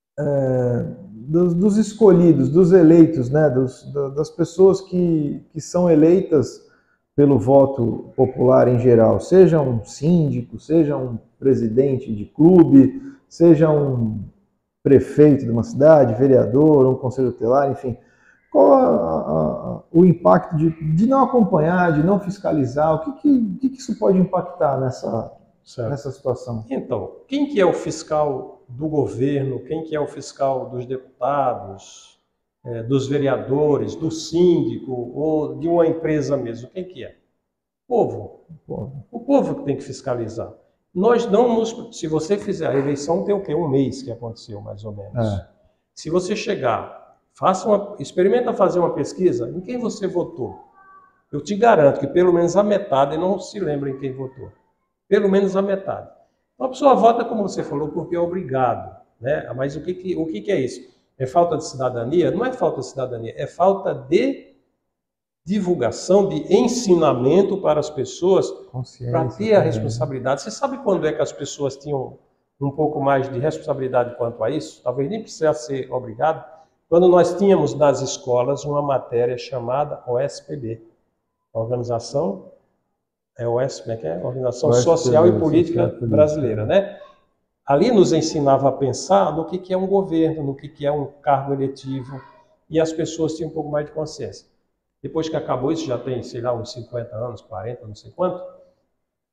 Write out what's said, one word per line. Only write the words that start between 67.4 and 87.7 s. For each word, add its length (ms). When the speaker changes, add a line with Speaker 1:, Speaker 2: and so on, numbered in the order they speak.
Speaker 2:
para 200
as 100
pessoas 580
Speaker 1:
Consciência 400
Speaker 2:
pra 180
ter 260
a 20
Speaker 1:
também. 160
Speaker 2:
responsabilidade. 720
Você 100
sabe 260
quando 260
é 80
que 80
as 120
pessoas 440
tinham 400
um 100
pouco 300
mais 280
de 120
responsabilidade 760
quanto 280
a 40
isso? 360
Talvez 260
nem 100
precisasse 460
ser 260
obrigado. 520
Quando 200
nós 260
tínhamos 400
nas 280
escolas 640
uma 160
matéria 560
chamada 720
O 100
S 300
P 100
B, 240
Organização, 1000
é 120
O 100
S, 240
como 120
é 20
que 100
é? 160
Organização 480
Speaker 1:
O 40
S 100
P 60
B, 60
Speaker 2:
Social 300
e 60
Política 480
Speaker 1:
Social 80
e 20
Política. 160
Speaker 2:
Brasileira, 600
né? 340
Ali 240